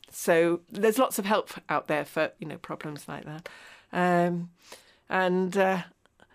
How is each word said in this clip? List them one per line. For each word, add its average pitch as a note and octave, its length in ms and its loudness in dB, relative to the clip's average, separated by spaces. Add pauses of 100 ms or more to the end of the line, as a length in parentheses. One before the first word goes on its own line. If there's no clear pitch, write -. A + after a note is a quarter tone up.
(120)
So E3+ 500 4 (100)
there's A3 260 2
lots B3+ 220 2
of G3+ 60 -6
help G#3+ 260 0 (180)
out D3+ 180 -2
there D3+ 180 0
for, - 340 -2
you D#3+ 80 -10
know, D3 100 -10
problems D3+ 500 -12
like - 180 -12
that. D#3 220 -14 (460)
Um, F3 560 2 (600)
and, F#3 460 0
uh, F#3+ 260 2 (540)